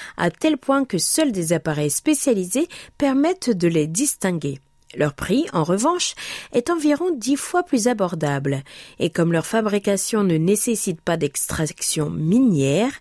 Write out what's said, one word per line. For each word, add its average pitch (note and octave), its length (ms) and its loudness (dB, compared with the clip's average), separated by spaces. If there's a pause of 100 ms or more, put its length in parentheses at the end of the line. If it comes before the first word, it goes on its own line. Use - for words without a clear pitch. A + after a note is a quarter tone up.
(160)
à E3+ 160 0
tel D#4 260 0
point C4+ 260 0
que F#3+ 140 -2
seuls D4+ 320 0
des F3 220 -2
appareils D3+ 360 0
spécialisés B3+ 800 0 (320)
permettent C#4 580 2
de E3+ 120 2
les E3 180 2
distinguer. E3 720 -2 (380)
Leur D3 180 0
prix, C4 380 0
en E3+ 100 2
revanche, A#3 540 0 (360)
est A#3+ 160 0
environ E4 460 2
dix C4 220 -2
fois F4+ 260 -2
plus B3 240 0
abordable, D3+ 800 0 (340)
et D#3+ 120 0
comme E3+ 220 2
leur D#3+ 140 0
fabrication G#3 760 0
ne F3 120 4
nécessite G3 640 0
pas E3+ 160 0
d'extraction D#3 920 -2
minière, E3 800 2 (100)